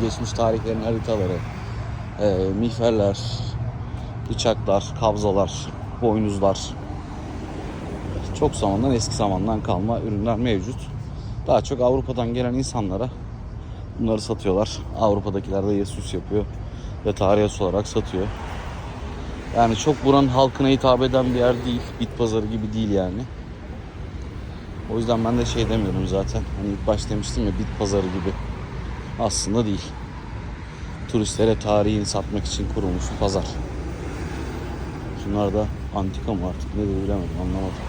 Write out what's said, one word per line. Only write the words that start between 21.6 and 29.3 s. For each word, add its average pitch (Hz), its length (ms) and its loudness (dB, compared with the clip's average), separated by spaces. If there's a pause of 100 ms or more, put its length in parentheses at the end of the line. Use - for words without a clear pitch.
değil. 120 160 0 (180)
Bit - 180 -4
pazarı 110 280 2
gibi 107 280 -2
değil 110 180 2
yani. 95 300 2 (1700)
O 110 40 2
yüzden 113 280 4
ben 120 120 4
de 117 80 4
şey 113 240 2
demiyorum 95 380 2
zaten. 98 340 2 (160)
Hani 101 160 -2
ilk - 140 -4
başta 107 220 2
demiştim 107 360 0
ya, 101 60 2
bit 90 160 -2 (120)
pazarı 101 280 4
gibi. 92 260 -2 (880)
Aslında 110 460 2